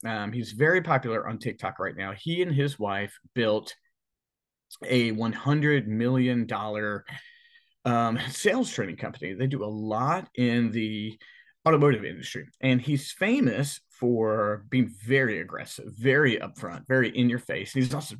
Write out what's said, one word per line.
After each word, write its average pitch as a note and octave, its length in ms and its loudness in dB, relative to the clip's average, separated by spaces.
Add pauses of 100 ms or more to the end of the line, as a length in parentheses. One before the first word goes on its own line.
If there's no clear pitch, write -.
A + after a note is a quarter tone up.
um, G#2+ 260 -4
he's A2 220 -6
very D#3 280 4
popular B2+ 460 0
on A2 120 -6
TikTok G#2+ 380 -6
right F#2 200 -4
now. G2 200 -6
He E3+ 240 -2
and F3 120 0
his C#3 260 0
wife G2+ 380 -4 (180)
built A2 400 0 (1120)
a A#2+ 260 2
one A2 220 -2
hundred C#3+ 560 2
million A#2+ 580 2
dollar, G#2+ 560 -4 (800)
um, A#2 340 2 (120)
sales G#3 420 0
training F#2 260 -6
company. - 360 -8
They A#2 140 -2
do A#2+ 180 -4
a - 0 -
lot A2 720 -2
in A#2+ 360 2
the A2 480 -4 (480)
automotive C#3+ 360 6
industry, - 440 -10 (120)
and B2+ 220 4
he's C#3 300 -2
famous C#3+ 680 0 (120)
for G#2+ 800 0
being B2+ 200 2 (140)
very A#2 360 2
aggressive, - 440 -12 (100)
very B2+ 420 4
upfront, F2 500 -10
very C3 280 2
in B2 140 4
your A#2+ 80 0
face. - 380 -8
And C3 80 2
he's B2+ 100 0
also D3 260 -8